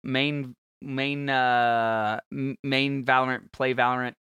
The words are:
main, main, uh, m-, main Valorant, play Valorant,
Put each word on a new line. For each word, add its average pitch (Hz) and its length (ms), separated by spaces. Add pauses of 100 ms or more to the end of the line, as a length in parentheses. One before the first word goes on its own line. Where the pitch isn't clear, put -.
main, 135 520 (280)
main, 139 480
uh, 117 880 (120)
m-, 139 300
main 135 420
Valorant, 131 480
play 131 220
Valorant, 123 480